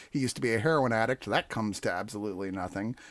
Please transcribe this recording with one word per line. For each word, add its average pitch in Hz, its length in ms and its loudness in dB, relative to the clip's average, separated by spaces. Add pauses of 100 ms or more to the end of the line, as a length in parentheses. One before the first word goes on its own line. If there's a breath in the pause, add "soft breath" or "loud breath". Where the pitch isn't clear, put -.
he 147 100 0
used 127 180 0
to 135 40 -8
be 120 120 2
a 113 60 4
heroin 135 340 4
addict. 113 320 2
That 110 240 0
comes 107 320 -2
to 107 100 0
absolutely 98 600 -4
nothing. 98 440 -4 (160 soft breath)